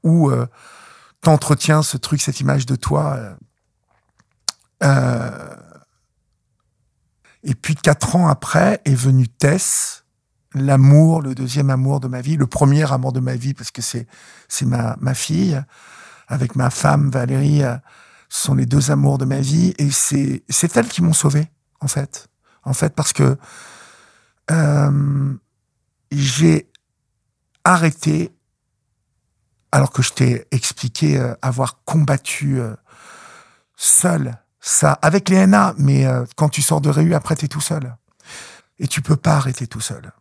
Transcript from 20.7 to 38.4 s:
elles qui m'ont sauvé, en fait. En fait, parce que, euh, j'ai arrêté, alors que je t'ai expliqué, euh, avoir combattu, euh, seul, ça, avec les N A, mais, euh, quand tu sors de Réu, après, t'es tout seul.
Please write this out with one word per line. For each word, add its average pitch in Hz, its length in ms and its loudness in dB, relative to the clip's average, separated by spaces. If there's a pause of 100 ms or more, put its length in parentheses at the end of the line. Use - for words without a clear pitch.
elles 233 100 0
qui 175 140 -6
m'ont 170 120 2
sauvé, 147 360 0 (300)
en 143 80 -6
fait. - 400 -8 (360)
En 135 100 -4
fait, 156 220 -2
parce - 180 -2
que, 135 240 2 (1120)
euh, 143 840 0 (760)
j'ai 143 580 0 (960)
arrêté, 165 680 0 (1400)
alors 139 200 2
que 135 120 -2
je - 100 -2
t'ai 123 380 0
expliqué, 139 680 -2
euh, 123 240 -4
avoir 127 440 -4
combattu, 143 720 -2
euh, 110 160 -8 (1000)
seul, 143 600 0 (260)
ça, - 280 2 (100)
avec 190 280 2
les 185 80 4
N 190 180 6
A, 196 240 2
mais, 139 260 2
euh, 127 180 -2 (120)
quand 151 140 2
tu 147 120 -4
sors 151 200 0
de 147 80 0
Réu, 156 260 2
après, 156 200 -2
t'es 151 120 -6
tout 147 140 -6
seul. 131 340 -6 (840)